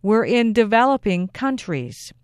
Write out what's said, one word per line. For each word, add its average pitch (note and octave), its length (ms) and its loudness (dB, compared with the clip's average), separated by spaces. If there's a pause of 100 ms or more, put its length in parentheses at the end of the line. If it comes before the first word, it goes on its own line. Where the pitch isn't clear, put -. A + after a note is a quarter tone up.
were A3 220 2
in A3+ 300 0
developing A3+ 720 2
countries. F#3 840 -8 (120)